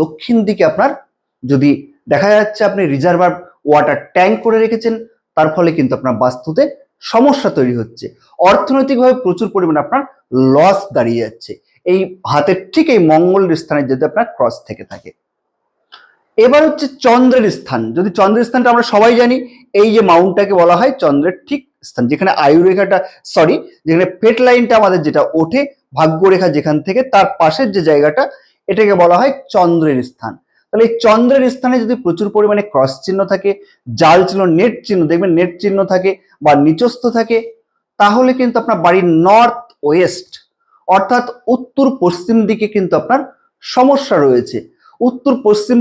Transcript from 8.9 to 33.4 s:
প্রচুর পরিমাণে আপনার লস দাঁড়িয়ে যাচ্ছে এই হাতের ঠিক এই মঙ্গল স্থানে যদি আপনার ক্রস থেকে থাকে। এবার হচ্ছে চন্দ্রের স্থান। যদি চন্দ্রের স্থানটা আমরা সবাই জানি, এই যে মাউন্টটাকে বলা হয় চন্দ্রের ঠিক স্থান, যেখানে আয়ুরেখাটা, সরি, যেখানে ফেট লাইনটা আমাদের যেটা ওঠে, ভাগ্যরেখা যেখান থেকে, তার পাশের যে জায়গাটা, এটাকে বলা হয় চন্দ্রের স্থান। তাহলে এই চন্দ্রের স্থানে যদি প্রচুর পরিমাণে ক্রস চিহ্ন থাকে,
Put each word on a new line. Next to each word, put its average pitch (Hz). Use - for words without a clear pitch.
প্রচুর 185
পরিমাণে 160
আপনার 262
লস 180
দাঁড়িয়ে 117
যাচ্ছে -
এই 185
হাতের 180
ঠিক 320
এই 226
মঙ্গল 180
স্থানে 147
যদি 131
আপনার 208
ক্রস 120
থেকে 101
থাকে। 90
এবার 254
হচ্ছে 302
চন্দ্রের 247
স্থান। 127
যদি 185
চন্দ্রের 208
স্থানটা 247
আমরা 233
সবাই 220
জানি, 240
এই 208
যে 226
মাউন্টটাকে 190
বলা 175
হয় 247
চন্দ্রের 156
ঠিক 285
স্থান, -
যেখানে 151
আয়ুরেখাটা, 185
সরি, 175
যেখানে 165
ফেট 226
লাইনটা 247
আমাদের 190
যেটা 147
ওঠে, 160
ভাগ্যরেখা 170
যেখান 151
থেকে, 190
তার 196
পাশের 165
যে 190
জায়গাটা, 147
এটাকে 202
বলা 175
হয় 269
চন্দ্রের 165
স্থান। -
তাহলে 220
এই 226
চন্দ্রের 240
স্থানে 254
যদি 226
প্রচুর 180
পরিমাণে 208
ক্রস 135
চিহ্ন 190
থাকে, 190